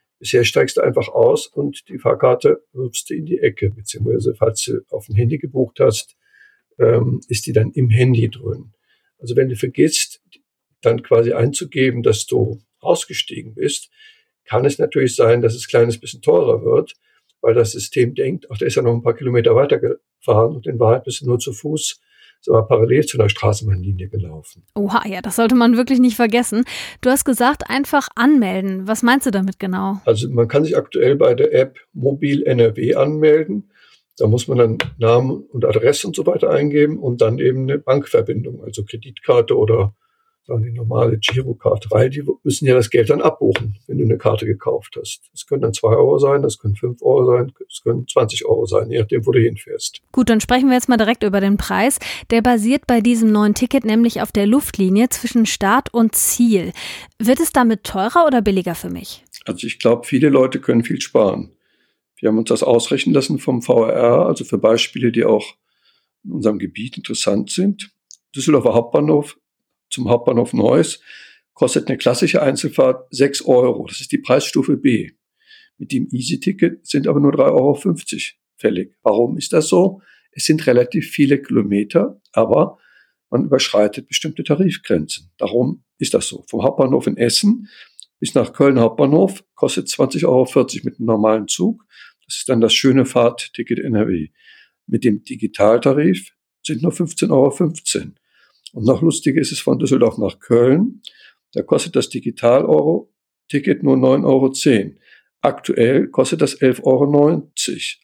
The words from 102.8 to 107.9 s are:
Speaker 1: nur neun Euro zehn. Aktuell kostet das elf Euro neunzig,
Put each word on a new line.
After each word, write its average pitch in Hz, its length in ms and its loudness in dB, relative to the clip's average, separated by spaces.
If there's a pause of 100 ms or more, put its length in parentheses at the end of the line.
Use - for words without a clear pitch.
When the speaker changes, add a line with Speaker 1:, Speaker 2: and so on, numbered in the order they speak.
Speaker 1:
nur 135 140 2
neun 131 300 2
Euro 135 260 2
zehn. 113 480 0 (400)
Aktuell 131 680 0
kostet - 340 0
das 139 140 -2
elf 127 280 0
Euro 135 220 2
neunzig, - 1000 -2